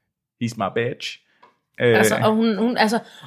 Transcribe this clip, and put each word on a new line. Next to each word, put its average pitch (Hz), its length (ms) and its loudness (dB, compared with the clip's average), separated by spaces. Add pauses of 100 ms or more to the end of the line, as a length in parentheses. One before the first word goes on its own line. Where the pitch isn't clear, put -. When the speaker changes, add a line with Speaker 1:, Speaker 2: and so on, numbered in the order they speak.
(440)
Speaker 1:
He's 113 120 -4
my 107 80 -4 (100)
bitch. - 440 -6 (640)
Øh. 120 180 4
Speaker 2:
Altså, 110 160 2 (100)
og 220 100 4
hun, 220 240 0
hun, 233 180 0
altså, 220 220 0 (280)